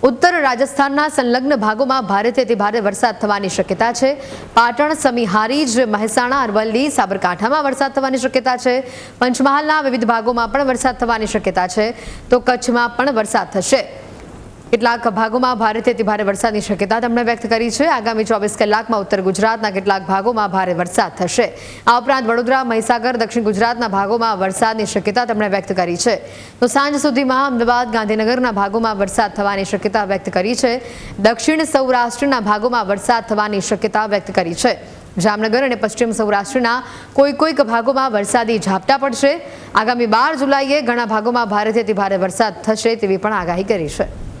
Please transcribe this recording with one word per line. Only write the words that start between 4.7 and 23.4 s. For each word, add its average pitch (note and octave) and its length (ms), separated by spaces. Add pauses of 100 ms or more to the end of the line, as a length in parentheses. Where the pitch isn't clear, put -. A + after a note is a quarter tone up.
સમી, B3 320
હારીજ, A3+ 540
મહેસાણા, A#3+ 640
અરવલ્લી, A3 480
સાબરકાંઠામાં G3 760
વરસાદ C4+ 300
થવાની C4+ 240
શક્યતા B3+ 400
છે. B3+ 260 (360)
પંચમહાલના C#4 640
વિવિધ B3+ 240
ભાગોમાં A#3 440
પણ C#4 140
વરસાદ B3+ 340
થવાની A3+ 280
શક્યતા F#3 420
છે, A3 260 (360)
તો B3 100
કચ્છમાં A#3+ 500
પણ B3+ 220
વરસાદ G#3+ 400
થશે. G3+ 500 (680)
કેટલાક A#3 360
ભાગોમાં A3+ 500
ભારેથી A3+ 360
અતિ A3+ 100
ભારે G#3 200
વરસાદની G3+ 380
શક્યતા G3+ 380
તેમણે A#3 240
વ્યક્ત A#3 240
કરી A3+ 240
છે. C#4 140
આગામી A3+ 380
ચોવીસ G#3 360
કલાકમાં G#3+ 400
ઉત્તર G3 220
ગુજરાતના G#3 500
કેટલાક F#3+ 360
ભાગોમાં G#3 440
ભારે F#3 220
વરસાદ F3+ 440
થશે. F#3 340 (360)
આ A#3+ 120
ઉપરાંત B3+ 280
વડોદરા, B3 360
મહીસાગર, A#3 540
દક્ષિણ A3+ 260